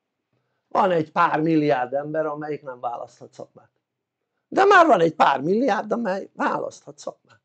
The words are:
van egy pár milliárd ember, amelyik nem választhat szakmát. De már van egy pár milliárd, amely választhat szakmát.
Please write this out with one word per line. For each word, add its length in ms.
van 240
egy 200
pár 300
milliárd 520
ember, 320
amelyik 360
nem 180
választhat 540
szakmát. 360
De 180
már 200
van 140
egy 160
pár 260
milliárd, 500
amely 420
választhat 640
szakmát. 480